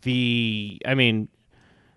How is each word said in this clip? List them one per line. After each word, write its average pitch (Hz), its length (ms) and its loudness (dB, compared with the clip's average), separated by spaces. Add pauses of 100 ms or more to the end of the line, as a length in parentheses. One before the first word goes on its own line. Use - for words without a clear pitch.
the, 120 840 -2
I 131 80 -2
mean, 113 360 2 (680)